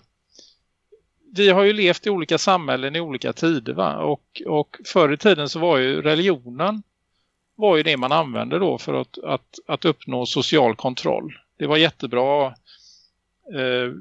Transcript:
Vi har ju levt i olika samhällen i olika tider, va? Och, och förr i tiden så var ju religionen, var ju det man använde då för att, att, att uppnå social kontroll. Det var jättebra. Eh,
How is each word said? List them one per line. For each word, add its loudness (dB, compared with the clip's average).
Vi 4
har 6
ju 4
levt 0
i 0
olika -2
samhällen 0
i -2
olika -6
tider, -2
va? -2
Och, -4
och -4
förr 2
i -4
tiden 2
så -8
var 2
ju 0
religionen, -2
var 4
ju 2
det 2
man -2
använde -2
då 0
för -4
att, -12
att, -8
att -6
uppnå -2
social 2
kontroll. -4
Det -4
var 2
jättebra. 0
Eh, -2